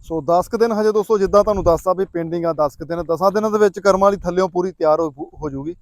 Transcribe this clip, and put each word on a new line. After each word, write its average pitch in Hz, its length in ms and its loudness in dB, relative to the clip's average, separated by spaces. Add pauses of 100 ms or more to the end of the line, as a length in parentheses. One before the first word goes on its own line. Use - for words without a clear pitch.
ਸੋ 165 200 -6
ਦਸ 170 260 0
ਕੁ 233 100 -6
ਦਿਨ 233 140 2
ਹਜੇ 214 200 0
ਦੋਸਤੋ, 214 260 0
ਜਿੱਦਾਂ 196 260 4
ਤੁਹਾਨੂੰ 202 200 -2
ਦੱਸਦਾ 175 300 2
ਵੀ 185 120 -2
ਪੈਂਡਿੰਗ 165 400 -6
ਆ 165 80 -2
ਦਸ 147 220 -2
ਕੁ 156 100 -14
ਦਿਨ। 170 180 -8
ਦਸਾਂ 165 280 0
ਦਿਨਾਂ 214 200 -2
ਦੇ 214 60 -2
ਵਿੱਚ 208 220 2
ਕਰਮਾਂ 190 260 4
ਵਾਲੀ 202 120 4
ਥੱਲਿਓਂ 180 320 -2
ਪੂਰੀ 185 220 -4
ਤਿਆਰ 156 280 2
ਹੋ, 156 340 -6
ਹੋ 151 160 -8
ਜੂਗੀ। 139 320 -10